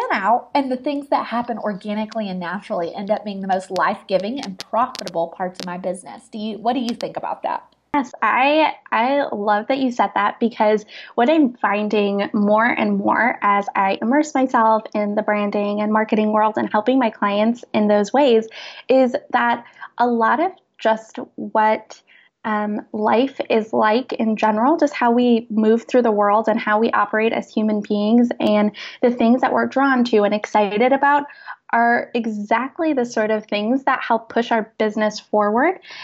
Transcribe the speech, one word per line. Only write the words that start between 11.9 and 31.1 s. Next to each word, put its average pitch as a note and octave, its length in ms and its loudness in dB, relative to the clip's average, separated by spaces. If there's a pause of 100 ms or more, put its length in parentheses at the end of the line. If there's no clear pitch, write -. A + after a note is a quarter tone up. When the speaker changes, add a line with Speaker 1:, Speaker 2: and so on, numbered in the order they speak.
Speaker 2:
more G#3+ 320 2
and G#3 320 0
more G#3+ 440 0
as G3+ 240 2 (100)
I G3 240 0
immerse D4 360 0
myself A3+ 480 2 (100)
in G#3 220 -2
the G#3 80 0
branding G#3 580 -2
and G#3 100 -2
marketing G#3+ 400 0
world G#3+ 260 2
and G#3+ 140 -2
helping B3 280 2
my A3+ 100 2
clients G#3+ 640 -2
in G#3+ 140 2
those G#3 260 2
ways A#3 340 4 (400)
is C4 280 4 (160)
that A#3+ 340 0 (320)
a A#3+ 80 2
lot A#3 340 2
of F#4 120 0 (260)
just A3 400 -2 (180)
what, A3 640 -2 (460)
um, G#3 360 -4 (120)
life A3 460 0 (100)
is A3 240 0
like A3+ 400 0
in A3 240 -2
general, A3 400 2
just D4 160 0
how A#3+ 180 2
we A#3+ 380 2
move A3 380 2
through B3 160 4
the A3+ 80 2
world G#3 360 2
and A3 120 0
how G#3+ 200 0
we A#3 120 2
operate G#3+ 420 0
as - 180 -6
human G#3+ 300 0
beings G#3+ 480 2 (100)
and G#3 320 2 (300)
the A#3+ 100 4
things A#3+ 300 2
that C4 100 2
we're A#3 140 0
drawn C4 400 2
to G#3+ 180 4
and G3+ 100 2
excited G#3 600 2
about C#4+ 320 2 (460)